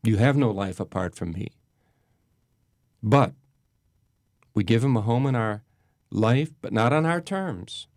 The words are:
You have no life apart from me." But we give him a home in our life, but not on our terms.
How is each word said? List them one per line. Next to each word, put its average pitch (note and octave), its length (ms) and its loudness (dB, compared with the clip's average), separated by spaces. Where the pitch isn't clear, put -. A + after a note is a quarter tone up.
You A2 160 2
have C3+ 180 4
no C3+ 140 2
life G2 300 -6
apart F#2 340 -6
from F2 200 -10
me." - 180 -10
But A#2+ 320 4
we G#2+ 80 2
give A2+ 200 2
him C3+ 140 2
a G#2+ 40 0
home A#2+ 260 0
in C3 80 0
our A2 280 -2
life, A#2+ 500 2
but - 140 -8
not A2+ 180 2
on D#3 140 2
our E3+ 160 -2
terms. F3+ 640 -10